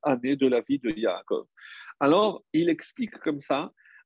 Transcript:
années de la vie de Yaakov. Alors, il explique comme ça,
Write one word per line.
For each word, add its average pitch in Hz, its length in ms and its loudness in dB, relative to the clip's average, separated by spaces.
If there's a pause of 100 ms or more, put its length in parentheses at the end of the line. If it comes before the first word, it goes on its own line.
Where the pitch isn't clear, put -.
années 131 320 0
de 135 120 4
la 120 140 2
vie 139 160 -2
de 123 140 -4
Yaakov. 101 560 -4 (520)
Alors, 175 440 2 (100)
il 170 160 2
explique - 480 -4
comme 147 240 -4
ça, 151 300 -4 (340)